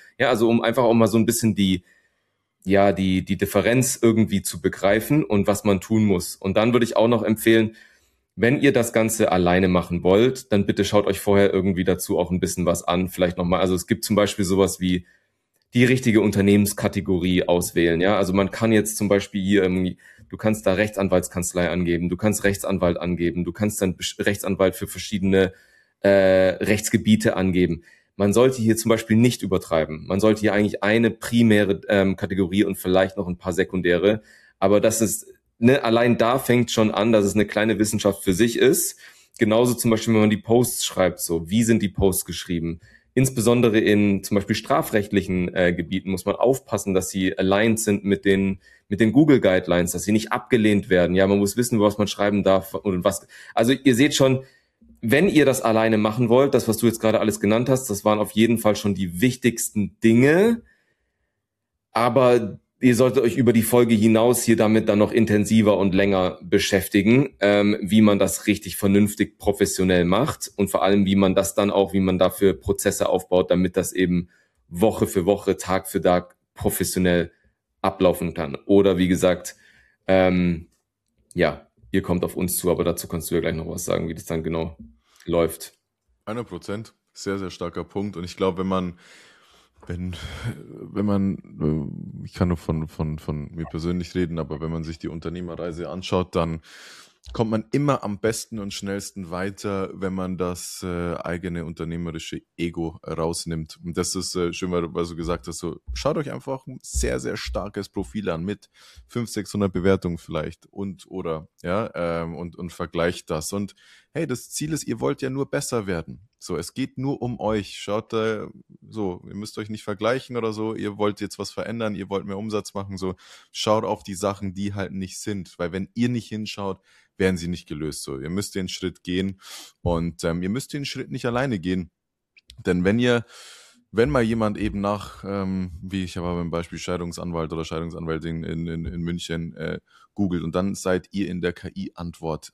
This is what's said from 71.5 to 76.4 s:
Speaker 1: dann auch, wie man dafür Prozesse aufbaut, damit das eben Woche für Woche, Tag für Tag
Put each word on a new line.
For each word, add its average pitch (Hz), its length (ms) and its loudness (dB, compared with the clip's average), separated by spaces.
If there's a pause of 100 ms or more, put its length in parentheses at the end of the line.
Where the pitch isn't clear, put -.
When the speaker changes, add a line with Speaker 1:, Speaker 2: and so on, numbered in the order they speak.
Speaker 1:
dann 101 160 0
auch, 95 240 2
wie 98 60 2
man 92 180 2
dafür 92 340 2
Prozesse - 560 -2
aufbaut, 92 420 0
damit 90 280 0
das - 160 -2
eben 87 340 0 (400)
Woche 101 380 0
für 90 180 -2
Woche, 95 320 0
Tag - 320 -4
für 92 140 -4
Tag 90 340 0 (160)